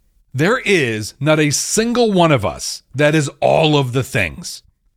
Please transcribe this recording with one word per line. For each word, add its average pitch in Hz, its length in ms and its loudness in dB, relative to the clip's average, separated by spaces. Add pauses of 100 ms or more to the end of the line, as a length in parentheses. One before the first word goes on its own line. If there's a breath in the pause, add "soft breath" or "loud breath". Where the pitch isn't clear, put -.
(340)
There 190 260 0
is 131 600 0
not 156 200 2
a 147 120 2
single 233 600 0
one 170 200 4
of 123 120 2
us - 380 -8 (140)
that 147 180 2
is 151 160 0 (100)
all 147 380 2
of 127 160 -2
the 127 100 -2
things. 80 600 -8 (340)